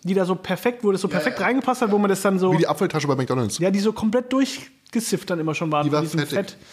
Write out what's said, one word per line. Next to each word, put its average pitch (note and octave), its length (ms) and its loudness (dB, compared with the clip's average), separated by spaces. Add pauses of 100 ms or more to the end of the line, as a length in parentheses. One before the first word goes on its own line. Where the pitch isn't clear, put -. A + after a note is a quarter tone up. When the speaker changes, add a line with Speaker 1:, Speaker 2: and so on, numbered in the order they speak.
Speaker 1:
die F#3 100 0
da F#3+ 100 2
so F#3 100 0
perfekt, F#3+ 500 -4
wo G3+ 80 4
das F#3+ 80 0
so G3 80 -2
Speaker 2:
Ja, - 80 -4
Speaker 1:
perfekt A#3+ 240 -2
Speaker 2:
ja. F#3 60 0
Speaker 1:
reingepasst B3 360 0
hat, A3 80 2
wo G#3 80 4
man G3+ 100 2
das F#3+ 140 0
dann G3 160 2
so F#3 140 4
Speaker 2:
Wie D#3+ 60 4
die D#3+ 100 4
Apfeltasche D3+ 380 0
bei C#3 100 2
McDonald's. B2+ 420 0
Speaker 1:
Ja, F3+ 120 2
die G3+ 100 2
so G#3+ 120 2
komplett A3+ 400 0
durchgesifft - 960 -2
dann F3 120 -2
immer D#3 140 -2
schon D#3+ 180 -4
waren D3 120 2
Speaker 2:
Die D3 60 0
Speaker 1:
von D3 60 2
Speaker 2:
war D3+ 60 2
Speaker 1:
diesem D#3+ 180 -2
Speaker 2:
fettig. C#3+ 160 -2
Speaker 1:
Fett. G3 200 -4 (160)